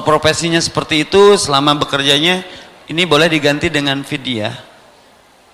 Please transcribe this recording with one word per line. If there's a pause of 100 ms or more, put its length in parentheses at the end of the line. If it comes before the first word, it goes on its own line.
profesinya
seperti
itu,
selama
bekerjanya, (400)
ini
boleh
diganti
dengan
fidyah. (840)